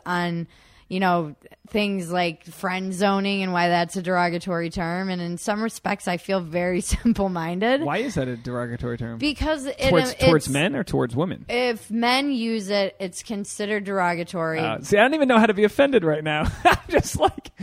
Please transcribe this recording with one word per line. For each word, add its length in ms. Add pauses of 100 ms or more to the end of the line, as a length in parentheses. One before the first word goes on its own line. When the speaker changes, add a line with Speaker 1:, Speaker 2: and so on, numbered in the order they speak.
Speaker 1:
on, 440 (400)
you 120
know, 360 (320)
things 420
like 360
friend 480
zoning 480
and 100
why 160
that's 260
a 80
derogatory 680
term. 400
And 100
in 160
some 260
respects, 460
I 80
feel 240
very 400
<laughs> 120 (280)
simple-minded. 600
Speaker 2:
Why 160
is 160
that 120
a 120
derogatory 580
term? 220
Speaker 1:
Because 480
it, 240
Speaker 2:
Towards, 220
Speaker 1:
it's 120
Speaker 2:
towards 240
men 260
or 100
towards 300
women? 340
Speaker 1:
If 420
men 420
use 380
it, 280
it's 240
considered 600
derogatory. 760
Speaker 2:
Uh, 200
see, 160
I 60
don't 120
even 140
know 100
how 80
to 80
be 100
offended 400
right 200
now. 320
<laughs> 80
I'm 140 (100)
just 320
like 300 (120)